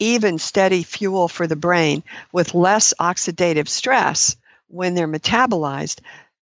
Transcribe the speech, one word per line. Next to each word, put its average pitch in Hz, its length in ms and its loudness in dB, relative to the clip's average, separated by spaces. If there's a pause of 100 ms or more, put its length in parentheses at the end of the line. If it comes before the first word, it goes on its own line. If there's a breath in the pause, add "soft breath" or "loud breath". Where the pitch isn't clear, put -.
even, 214 380 2
steady 190 440 2
fuel 190 460 -2
for 170 180 -4
the 160 80 -4
brain 160 480 2 (300 loud breath)
with 175 220 0
less 185 440 4
oxidative 170 680 0
stress - 680 0 (320 soft breath)
when 180 280 -4
they're 170 120 0
metabolized, 156 920 -2 (460 loud breath)